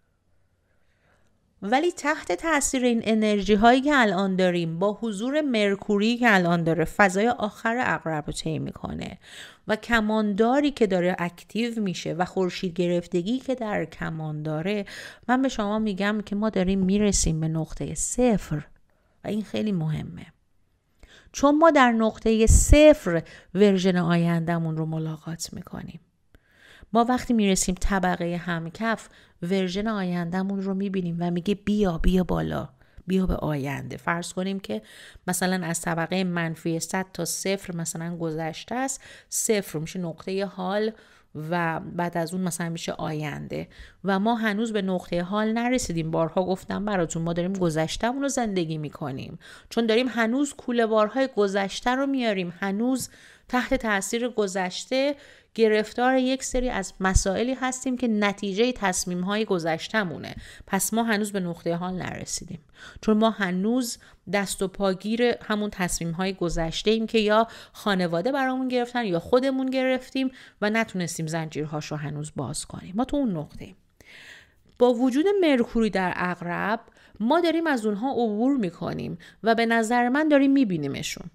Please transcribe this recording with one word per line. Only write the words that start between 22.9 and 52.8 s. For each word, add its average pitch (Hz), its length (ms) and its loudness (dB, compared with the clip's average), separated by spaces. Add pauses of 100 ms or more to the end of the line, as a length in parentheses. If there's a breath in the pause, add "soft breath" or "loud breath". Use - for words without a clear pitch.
ورژن 190 440 4
آینده‌مون 170 800 2
رو 160 80 -2
ملاقات 160 680 -6
می‌کنیم. - 460 -12 (920 soft breath)
ما 233 120 4
وقتی 247 280 0
می‌رسیم 196 460 2
طبقهٔ 180 580 0
همکف، 170 720 -4 (320 soft breath)
ورژن 185 460 0
آینده‌مون 190 760 -2
رو 190 120 -2
می‌بینیم 190 460 -2
و 175 120 0
میگه: 180 240 0
«بیا، 196 420 0
بیا 185 260 4
بالا، 160 460 -2 (380 soft breath)
بیا 185 180 2
به 175 100 0
آینده.» 135 600 -4
فرض 170 360 -4
کنیم 190 260 -4
که 214 220 -8 (460 loud breath)
مثلاً 185 380 0
از 165 160 -4
طبقهٔ 170 420 -2
منفی 170 560 -2
صد 190 340 -4
تا 170 120 -6
صفر 190 500 -4
مثلاً 165 420 -6
گذشته 160 580 -6
است، 262 260 -4 (280 loud breath)
صفر 196 500 -2
می‌شه 165 200 -8
نقطهٔ 190 460 -4
حال 196 460 -4 (440 loud breath)
و 160 440 -2
بعد 170 380 -4
از 165 160 -4
اون 185 100 -4
مثلاً 170 260 -4
می‌شه 165 220 -6
آینده 151 760 -6 (360 loud breath)
و 190 160 0
ما 226 160 2
هنوز 220 380 -2
به 208 80 -2
نقطهٔ 180 400 -2
حال 208 320 -2
نرسیدیم. 233 580 -2
بارها 165 320 0
گفتم 190 420 -4
براتون، 175 360 -2
ما 170 120 -2
داریم 175 200 -2
گذشته‌مون 180 680 0
رو 277 80 0
زندگی 190 480 -2
می‌کنیم، 143 600 -8 (300 loud breath)
چون 233 160 0
داریم 233 240 4
هنوز 240 440 0
کوله 233 320 0
بارهای 220 500 2
گذشته 196 540 0
رو 262 160 2
میاریم، 214 540 0
هنوز 226 500 -2 (380 loud breath)